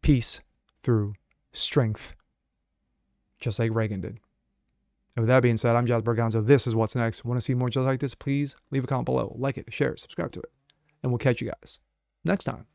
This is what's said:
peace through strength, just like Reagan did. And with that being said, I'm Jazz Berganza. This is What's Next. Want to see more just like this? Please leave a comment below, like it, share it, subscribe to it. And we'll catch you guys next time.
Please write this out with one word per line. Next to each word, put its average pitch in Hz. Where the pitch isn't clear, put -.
peace -
through 104
strength, -
just 113
like 113
Reagan 107
did. -
And 117
with 113
that 127
being 120
said, 117
I'm 120
Jazz 117
Berganza. 113
This 131
is 113
What's 110
Next. 113
Want 120
to 113
see 131
more 123
just 131
like 135
this? 135
Please 139
leave 135
a -
comment 127
below, 127
like 131
it, -
share -
it, -
subscribe -
to -
it. -
And 127
we'll 120
catch 123
you 110
guys -
next 185
time. -